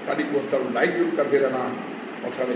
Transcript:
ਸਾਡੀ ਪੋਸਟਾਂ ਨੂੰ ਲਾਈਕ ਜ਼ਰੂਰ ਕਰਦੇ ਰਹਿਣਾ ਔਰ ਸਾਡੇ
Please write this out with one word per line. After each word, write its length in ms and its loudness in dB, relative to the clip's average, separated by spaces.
ਸਾਡੀ 180 0
ਪੋਸਟਾਂ 360 0
ਨੂੰ 140 -2
ਲਾਈਕ 180 4
ਜ਼ਰੂਰ 240 0
ਕਰਦੇ 240 4
ਰਹਿਣਾ 300 0
ਔਰ 60 -6
ਸਾਡੇ 240 -2